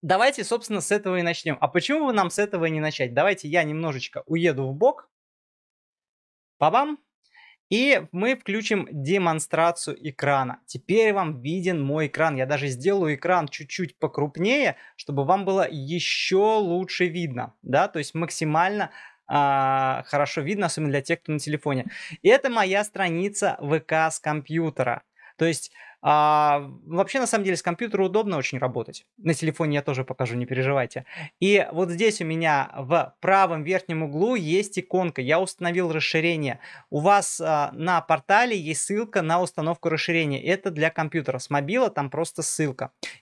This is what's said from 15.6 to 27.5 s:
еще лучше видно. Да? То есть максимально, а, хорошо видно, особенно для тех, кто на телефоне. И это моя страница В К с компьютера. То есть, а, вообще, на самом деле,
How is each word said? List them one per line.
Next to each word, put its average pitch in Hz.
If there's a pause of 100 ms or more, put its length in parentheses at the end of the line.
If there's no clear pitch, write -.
еще 175
лучше 180
видно. 143
Да? 147
То 175
есть -
максимально, 165 (340)
а, 135
хорошо 143
видно, 190
особенно 156
для 139
тех, 165
кто -
на 151
телефоне. 143 (360)
И -
это 269
моя 202
страница 190
В 151
К 160
с -
компьютера. 151 (340)
То 160
есть, 160 (320)
а, 147 (180)
вообще, 180
на 240
самом 214
деле, 190